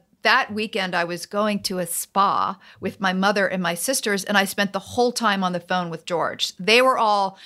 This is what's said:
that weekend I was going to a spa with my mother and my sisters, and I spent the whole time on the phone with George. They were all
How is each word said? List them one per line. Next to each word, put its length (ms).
that 300
weekend 420
I 100
was 220
going 380
to 140
a 80
spa 720
with 180
my 140
mother 340
and 160
my 120
sisters, 500
and 140
I 80
spent 260
the 80
whole 320
time 320
on 80
the 80
phone 300
with 160
George. 500
They 260
were 160
all 480